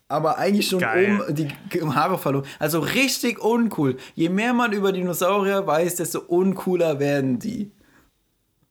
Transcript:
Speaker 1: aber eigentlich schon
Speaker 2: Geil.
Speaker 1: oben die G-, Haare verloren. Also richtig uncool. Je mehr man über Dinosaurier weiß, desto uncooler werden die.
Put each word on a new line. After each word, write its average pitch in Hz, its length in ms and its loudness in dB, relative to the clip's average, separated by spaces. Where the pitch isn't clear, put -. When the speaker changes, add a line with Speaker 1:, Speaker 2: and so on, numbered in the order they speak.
Speaker 1:
aber 156 320 0
eigentlich 202 300 2
schon 185 120 0
Speaker 2:
Geil. 127 400 2
Speaker 1:
oben 156 140 -4
die 151 140 -2
G-, 175 140 -4
Haare 160 360 0
verloren. 139 280 -2
Also 151 180 0
richtig 240 640 0
uncool. 202 560 2
Je 165 140 0
mehr 220 260 0
man 240 180 0
über 196 200 0
Dinosaurier 185 720 0
weiß, 165 300 0
desto 151 240 -4
uncooler 175 800 0
werden 139 400 0
die. - 320 -8